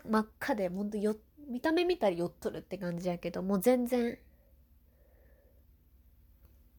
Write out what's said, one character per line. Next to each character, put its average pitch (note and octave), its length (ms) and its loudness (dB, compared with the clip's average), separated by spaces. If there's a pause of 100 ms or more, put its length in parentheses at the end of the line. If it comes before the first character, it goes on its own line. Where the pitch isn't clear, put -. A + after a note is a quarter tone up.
真 A3 120 4
っ G#3+ 60 -2 (120)
赤 - 160 0
で、 G3 140 0
ほ F#3+ 140 -4
ん G#3 60 -4
と G#3+ 80 -6
よ-、 G#3+ 180 0 (320)
見 B3 140 -6
た D#4+ 100 2
目 E4+ 140 4
見 F4+ 140 2
た G#3 100 4
ら F3 60 0
酔 E3+ 100 0
っ E3+ 140 -2
と A3 100 -4
る - 100 -8
っ - 40 -14
て F#3 160 -8
感 F3 180 -4
じ F3+ 100 -2
や F3 120 -2
け F3 100 -4
ど、 F3+ 140 -6
も G3 140 2
う F3+ 40 0
全 B3 240 4
然、 A#3+ 320 0 (2500)